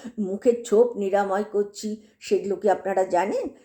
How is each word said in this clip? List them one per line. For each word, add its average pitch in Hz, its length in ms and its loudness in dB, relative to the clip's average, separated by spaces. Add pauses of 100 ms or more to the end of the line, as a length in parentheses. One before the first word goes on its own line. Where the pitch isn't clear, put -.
(180)
মুখের 214 460 0
ছোপ 233 320 4
নিরাময় 196 560 0
করছি, 208 500 -4 (180)
সেগুলো 196 360 -2
কি 202 140 2
আপনারা 190 340 0
জানেন? 196 440 -2 (160)